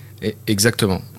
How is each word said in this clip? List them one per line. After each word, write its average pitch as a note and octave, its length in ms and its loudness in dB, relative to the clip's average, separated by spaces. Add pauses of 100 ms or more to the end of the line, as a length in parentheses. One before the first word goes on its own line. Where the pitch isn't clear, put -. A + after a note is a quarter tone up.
(200)
Et, G#2+ 140 -4 (140)
exactement. G#2 520 2 (180)